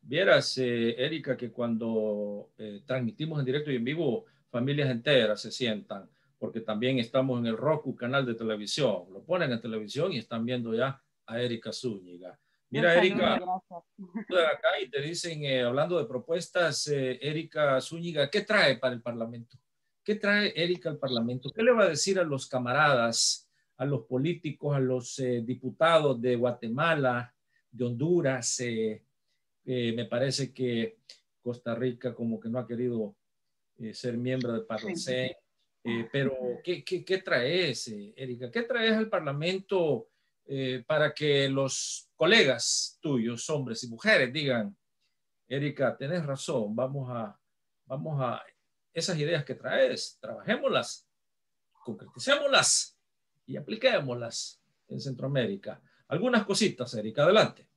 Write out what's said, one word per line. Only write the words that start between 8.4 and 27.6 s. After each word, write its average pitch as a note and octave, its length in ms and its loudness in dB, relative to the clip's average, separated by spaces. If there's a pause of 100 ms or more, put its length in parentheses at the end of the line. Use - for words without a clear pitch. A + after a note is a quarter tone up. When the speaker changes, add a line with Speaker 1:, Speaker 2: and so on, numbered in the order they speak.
Speaker 1:
Lo G2 120 -16
ponen E3 280 0
en A2+ 100 -2
televisión A2+ 520 -4
y C3 40 -4
están A2+ 280 -4
viendo A#2 280 -2
ya C3 260 0 (280)
a A2+ 120 -6
Erika A#2 320 -4
Zúñiga. F#2 680 -10 (340)
Mira, D3 180 4
Speaker 2:
Un E3+ 60 8
saludo, F3+ 100 8
Speaker 1:
Erika, F#3+ 300 4
Speaker 2:
gracias. F#3 920 -8
Speaker 1:
tú F#3 80 -2
de E3+ 120 6
acá E3 340 2
y - 80 -8
te C#3+ 100 -4
dicen, D#3 460 -6
eh, C3 160 2
hablando D3 380 2
de C#3+ 60 -2
propuestas, E3 840 -2
eh, C3 340 0
Erika D3 580 0
Zúñiga, D#3+ 520 -2
¿qué G#3 100 2
trae F3 360 4
para B2 180 0
el A#2 60 -10
Parlamento? A#2 580 -8 (440)
¿Qué G#3 120 0
trae G#3 400 2
Erika E3+ 340 0
al D3+ 80 -8
Parlamento? B2+ 580 -2
¿Qué A3 60 -2
le A#3+ 100 6
va A3 120 8
a F3 60 6
decir F#3 300 0
a F3 40 4
los C#3+ 240 -2
camaradas, B2 1000 2 (300)
a B2+ 80 -2
los C#3+ 160 0
políticos, D3 720 -2
a C#3 40 2
los, B2+ 400 -2
eh, B2 260 0
diputados C3+ 760 4
de B2 160 2
Guatemala, B2 1000 0 (380)